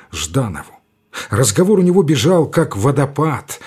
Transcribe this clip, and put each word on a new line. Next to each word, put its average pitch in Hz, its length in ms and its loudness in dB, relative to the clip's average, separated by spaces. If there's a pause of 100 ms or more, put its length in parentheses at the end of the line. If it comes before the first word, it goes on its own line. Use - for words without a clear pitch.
(140)
Жданову! 90 680 -6 (500)
Разговор 180 500 2
у - 20 4
него 180 220 4
бежал, 151 440 2
как - 300 -2
водопад, 139 880 -2